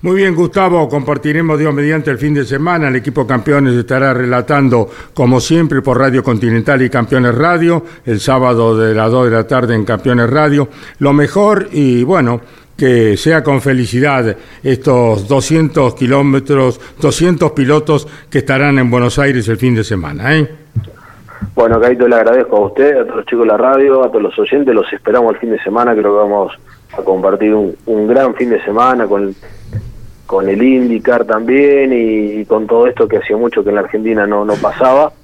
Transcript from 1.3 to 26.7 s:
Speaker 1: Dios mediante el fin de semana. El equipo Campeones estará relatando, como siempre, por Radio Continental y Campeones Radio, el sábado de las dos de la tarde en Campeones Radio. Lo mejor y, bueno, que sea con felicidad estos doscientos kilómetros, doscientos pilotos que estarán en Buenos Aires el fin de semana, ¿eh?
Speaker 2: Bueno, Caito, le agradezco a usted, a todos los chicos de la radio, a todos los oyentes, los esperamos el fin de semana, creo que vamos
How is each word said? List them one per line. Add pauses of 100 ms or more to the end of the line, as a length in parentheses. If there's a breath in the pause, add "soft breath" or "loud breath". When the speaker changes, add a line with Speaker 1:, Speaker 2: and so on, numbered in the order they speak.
Speaker 1:
Dios
mediante
el
fin
de
semana.
El
equipo
Campeones
estará
relatando, (240 loud breath)
como
siempre,
por
Radio
Continental
y
Campeones
Radio, (200 loud breath)
el
sábado
de
las
dos
de
la
tarde
en
Campeones
Radio. (280 loud breath)
Lo
mejor
y,
bueno, (340 loud breath)
que
sea
con
felicidad (280 loud breath)
estos
doscientos
kilómetros, (180 loud breath)
doscientos
pilotos (240 loud breath)
que
estarán
en
Buenos
Aires
el
fin
de
semana,
¿eh? (1040 loud breath)
Speaker 2:
Bueno,
Caito,
le
agradezco
a
usted,
a
todos
los
chicos
de
la
radio,
a
todos
los
oyentes,
los
esperamos
el
fin
de
semana,
creo
que
vamos (440 soft breath)